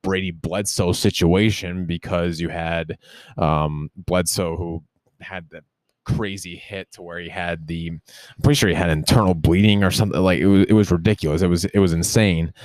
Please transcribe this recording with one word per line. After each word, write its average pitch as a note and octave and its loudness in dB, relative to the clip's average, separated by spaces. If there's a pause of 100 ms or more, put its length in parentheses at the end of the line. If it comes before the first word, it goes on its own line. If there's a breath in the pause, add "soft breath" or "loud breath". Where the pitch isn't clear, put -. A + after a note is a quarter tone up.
Brady F#2+ -2
Bledsoe F2 -4
situation, F#2 0
because E2+ -4
you E2 -4
had, E2 -6 (400 loud breath)
um, D2+ 0
Bledsoe F2 -4
who E2+ -8 (380)
had F#2 -16
that E2 -20 (420)
crazy G2 -6
hit - -14
to - -20
where F2 -12
he E2+ -12
had E2+ -6
the, E2 -6
I'm - -16
pretty C#3+ 4
sure G#2 2
he E2 2
had F2 0
internal F#2 2
bleeding G2 4
or F#2 2
something. G2+ 0
Like, F#2 2
it F2 2
was, G2 6
it G#2+ 4
was G#2+ 6
ridiculous. E2 0
It F#2+ 4
was, F2 0
it G2+ 0
was F#2 4
insane. E2 0 (120)